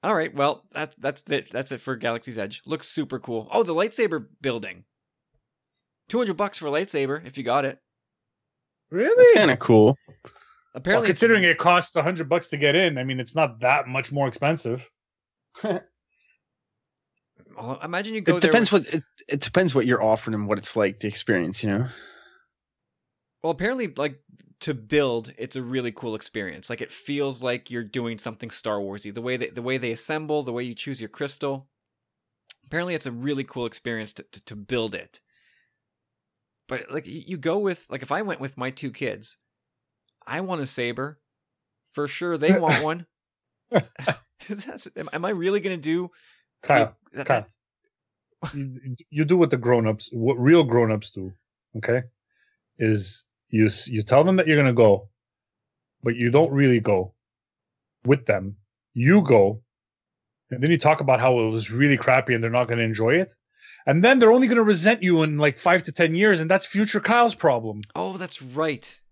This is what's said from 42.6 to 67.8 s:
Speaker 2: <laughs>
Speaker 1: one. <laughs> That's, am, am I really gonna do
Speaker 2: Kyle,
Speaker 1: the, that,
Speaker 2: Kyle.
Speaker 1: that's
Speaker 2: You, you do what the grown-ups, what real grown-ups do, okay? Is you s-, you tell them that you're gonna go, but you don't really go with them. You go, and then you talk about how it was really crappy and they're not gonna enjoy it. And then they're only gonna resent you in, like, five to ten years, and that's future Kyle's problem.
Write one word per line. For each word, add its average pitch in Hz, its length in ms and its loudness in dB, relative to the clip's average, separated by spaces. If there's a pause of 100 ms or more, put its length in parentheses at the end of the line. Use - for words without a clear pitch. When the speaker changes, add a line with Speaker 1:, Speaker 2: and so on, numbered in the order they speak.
Speaker 2:
<laughs> - 0 -
Speaker 1:
one. 165 220 -6 (340)
<laughs> - 300 -20
That's, - 1160 -6 (100)
am, 156 160 -10
am 170 120 -6
I 196 60 -4
really 190 300 -2
gonna 185 160 -6
do 165 340 -4 (520)
Speaker 2:
Kyle, 120 340 2 (160)
Speaker 1:
the, - 60 -14
that, - 80 -8
Speaker 2:
Kyle. 113 200 0 (960)
Speaker 1:
that's 151 120 -10
Speaker 2:
You, 131 420 -10 (140)
you 147 140 -2
do 165 120 2
what 170 140 4
the 135 60 0
grown-ups, 117 560 0
what 117 280 0
real 160 240 8
grown-ups 113 460 0
do, 95 220 -12 (440)
okay? 113 260 -2 (760)
Is 107 480 -2 (220)
you 110 180 4
s-, - 220 0
you 110 140 -4
tell 135 220 4
them 185 120 4
that 185 100 2
you're 156 100 4
gonna 135 160 4
go, 110 360 6 (960)
but 117 140 -2
you 120 140 0
don't 147 220 4
really 131 280 4
go 95 340 0 (880)
with 131 220 2
them. 98 300 -2 (380)
You 165 280 6
go, 110 400 4 (880)
and 123 120 -4
then 151 80 2
you 170 80 4
talk 156 220 4
about 131 200 2
how 127 200 2
it 110 100 0
was 110 200 -4
really 135 260 4
crappy 127 380 2
and 113 80 -2
they're 117 80 -2
not 120 180 0
gonna 117 140 -2
enjoy 113 320 0
it. 180 180 0 (540)
And 160 180 2
then 262 140 6
they're 226 140 8
only 254 160 6
gonna 233 140 4
resent 208 400 2
you 175 200 4
in, 151 160 0
like, 147 180 2
five 180 280 2
to 160 80 -10
ten 160 220 2
years, 190 260 4
and 160 100 -2
that's 190 160 2
future 208 340 -2
Kyle's 233 340 4
problem. 113 460 -2 (140)